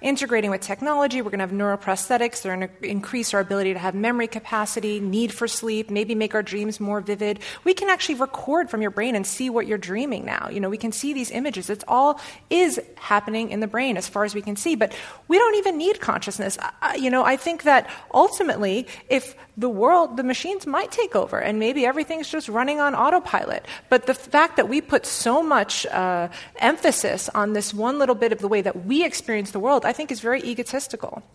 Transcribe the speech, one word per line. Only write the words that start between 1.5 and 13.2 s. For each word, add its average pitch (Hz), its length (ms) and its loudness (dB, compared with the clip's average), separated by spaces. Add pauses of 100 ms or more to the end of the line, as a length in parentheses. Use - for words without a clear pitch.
neuroprosthetics, 202 920 0
they're 190 100 -4
gonna 185 140 -4 (140)
increase 202 500 -4
our 202 80 2
ability 190 320 0
to 180 60 -4
have 185 160 -2
memory 226 320 0
capacity, 214 760 -4
need 202 320 0
for 233 160 -4
sleep, 220 420 -4
maybe 220 240 -2
make 214 200 -2
our 214 80 2
dreams 208 360 -4
more 208 220 -2
vivid. 208 380 -2 (260)
We 359 80 6
can 392 160 -2
actually 330 280 0
record 269 520 0
from 214 140 -2
your 208 80 0
brain 220 240 -2
and 202 120 -2
see 254 220 -4
what 226 180 0
you're 214 120 -2
dreaming 196 480 -4
now. - 260 -4
You 202 80 -4
know, 190 80 -2
we 208 80 -6
can 220 160 -6
see 285 220 -4
these 254 160 -4
images. 226 400 -4
It's 208 180 -6
all 285 320 4 (300)
is 339 280 4 (180)
happening 214 540 0